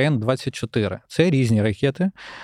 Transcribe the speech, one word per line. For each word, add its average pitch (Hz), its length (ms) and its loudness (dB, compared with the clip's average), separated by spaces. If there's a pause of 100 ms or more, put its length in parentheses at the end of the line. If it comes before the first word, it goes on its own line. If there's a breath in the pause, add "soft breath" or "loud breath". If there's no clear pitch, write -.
Н 147 160 2
двадцять 110 360 -4
чотири. - 540 -4
Це 175 220 2
різні 117 320 4
ракети, 135 480 0 (340 loud breath)